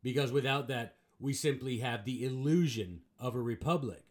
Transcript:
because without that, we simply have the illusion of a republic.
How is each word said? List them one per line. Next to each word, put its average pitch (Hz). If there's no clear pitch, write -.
because 127
without 135
that, 120
we 139
simply 131
have 117
the 127
illusion 131
of 123
a 123
republic. 120